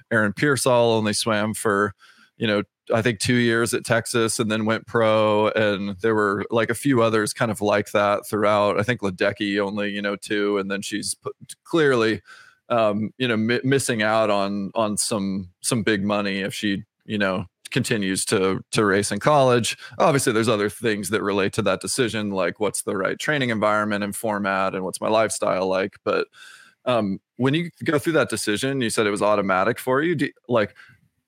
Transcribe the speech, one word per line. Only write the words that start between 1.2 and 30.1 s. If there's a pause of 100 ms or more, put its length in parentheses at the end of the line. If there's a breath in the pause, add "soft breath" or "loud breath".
for, (420 soft breath)
you
know, (320)
I
think
two
years
at
Texas
and
then
went
pro.
And
there
were,
like,
a
few
others
kind
of
like
that
throughout.
I
think
Ledecky
only,
you
know,
two,
and
then
she's
put, (300)
clearly, (480 loud breath)
um,
you
know,
mi-,
missing
out
on,
on
some, (120)
some
big
money
if
she, (220)
you
know, (260)
continues
to,
to
race
in
college. (220 loud breath)
Obviously,
there's
other
things
that
relate
to
that
decision,
like
what's
the
right
training
environment
and
format
and
what's
my
lifestyle
like.
But, (580 loud breath)
um, (180)
when
you (120)
go
through
that
decision,
you
said
it
was
automatic
for
you.